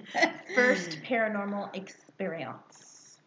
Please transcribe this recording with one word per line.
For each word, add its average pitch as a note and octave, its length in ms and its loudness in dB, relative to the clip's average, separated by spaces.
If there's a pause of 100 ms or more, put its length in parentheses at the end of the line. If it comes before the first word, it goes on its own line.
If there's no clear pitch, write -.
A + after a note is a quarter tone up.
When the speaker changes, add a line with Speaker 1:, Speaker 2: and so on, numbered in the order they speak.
(160)
Speaker 1:
<laughs> - 400 0
Speaker 2:
First F#3 480 4
paranormal G#3 720 0
experience. - 1500 -10